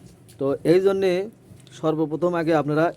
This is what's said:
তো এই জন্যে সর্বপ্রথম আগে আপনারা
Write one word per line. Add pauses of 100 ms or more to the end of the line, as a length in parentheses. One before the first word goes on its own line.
(380)
তো
এই
জন্যে (440)
সর্বপ্রথম
আগে
আপনারা